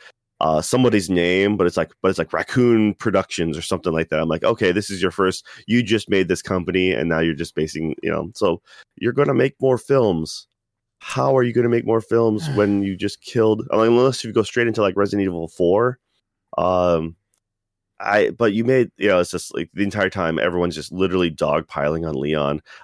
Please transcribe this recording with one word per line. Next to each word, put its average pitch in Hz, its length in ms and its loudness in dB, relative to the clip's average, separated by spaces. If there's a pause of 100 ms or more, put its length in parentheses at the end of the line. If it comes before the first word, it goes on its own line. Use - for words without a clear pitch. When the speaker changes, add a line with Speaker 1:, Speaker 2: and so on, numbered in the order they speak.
(400)
Speaker 1:
uh, 78 220 2
somebody's 110 480 2
name, 92 480 2
but 90 80 2
it's 87 120 0
like, 82 140 -2 (120)
but 95 60 2
it's 92 100 -2
like 82 140 -4
Raccoon 110 600 2
Productions 90 640 -2
or 85 60 -8
something 90 280 -2
like 80 180 0
that. 78 100 -2
I'm 82 80 -2
like, 82 160 -4
"Okay, 107 280 2
this 101 200 -2
is 92 100 -8
your 92 80 0
first, 92 340 -2 (220)
you 120 160 2
just 107 300 -2
made 95 160 2
this 87 160 -2
company 92 480 0
and 76 180 0
now 82 100 0
you're 82 140 0
just 80 220 -8
basing, 80 480 -4
you 82 80 -2
know, 78 240 -6
so 87 260 -2 (360)
you're 120 160 -4
gonna 143 200 0
make 135 260 0
more 127 200 0
films. 104 680 0 (520)
How 135 360 -2
are 131 80 4
you 120 100 -2
gonna 117 160 2
make 117 180 0
more 113 140 2
films 113 480 0
Speaker 2:
<sighs> 135 60 -4
Speaker 1:
when 101 280 2
you 98 120 -4
just 95 260 -6
killed, 110 500 0
I 90 60 2
mean, 113 100 4 (100)
unless 127 260 2
you 113 100 -10
go 113 100 2
straight 117 240 -2
into, 110 140 -2
like, 98 160 2
Resident 101 280 0
Evil 85 220 -4
four?" 104 500 0 (600)
Um, 87 580 0 (840)
I, 104 300 2
but 113 240 0
you 110 100 0
made, 127 340 2
you 101 100 0
know, 95 120 4
it's 87 120 -2
just, - 240 -8
like, 85 180 -6
the 98 100 -2
entire 98 260 -2
time 82 280 -2
everyone's 87 380 0
just 76 160 -12
literally 90 400 0
dogpiling 78 760 -2
on 78 60 -6
Leon 73 480 -2 (220)